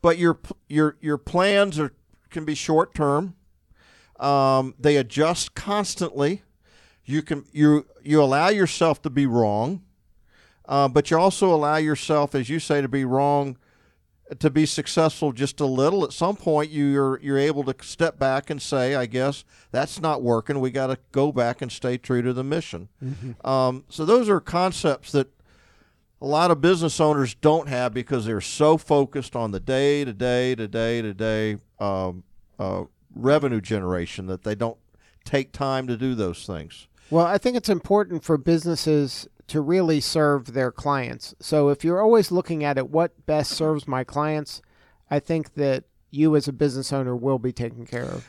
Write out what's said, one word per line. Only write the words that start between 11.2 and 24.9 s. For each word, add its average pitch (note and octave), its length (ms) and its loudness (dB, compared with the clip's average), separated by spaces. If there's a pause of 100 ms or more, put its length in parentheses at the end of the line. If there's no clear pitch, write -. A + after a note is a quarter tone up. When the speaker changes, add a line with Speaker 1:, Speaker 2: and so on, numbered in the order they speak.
Speaker 1:
allow D3+ 240 4
yourself, D3+ 580 0
as B2+ 140 -2
you D#3 100 -4
say, D3 220 0
to C3+ 80 -2
be C3+ 160 -2
wrong, C#3 520 0 (840)
to D#3 120 4
be D3+ 140 2
successful D#3 640 0
just C3 280 -6
a D3+ 60 0
little. C#3+ 380 2
At C3+ 100 -4
some F#3+ 220 -2
point, D#3 340 -2
you're, C#3 520 0
you're C#3 180 -2
able C#3+ 240 0
to B2+ 100 -4 (100)
step - 360 -2
back C3+ 320 -2
and C#3+ 100 -8
say, C3 320 -2
"I B2+ 140 -2
guess B2+ 360 -4 (280)
that's C#3 280 -4
not D#3 220 -2
working. A#2+ 380 0
We C3 100 -2
gotta C3 300 -4 (120)
go C#3+ 200 2
back A#2+ 320 -2
and B2 80 -8
stay B2+ 260 -4
true B2 240 -2
to B2 100 -2
the B2+ 120 -4
mission." C3+ 460 -6 (140)
Speaker 2:
Mm-hmm. B2+ 440 -10
Speaker 1:
Um, C3 420 0
so D#3+ 160 -8
those A3+ 240 4
are F#3+ 100 4
concepts F3 760 -2